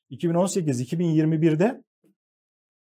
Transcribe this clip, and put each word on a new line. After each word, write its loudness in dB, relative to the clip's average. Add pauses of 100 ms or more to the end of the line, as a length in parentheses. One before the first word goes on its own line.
İki -4
bin 0
on 2
sekiz, -2
iki -4
bin 0
yirmi 2
birde 0 (1040)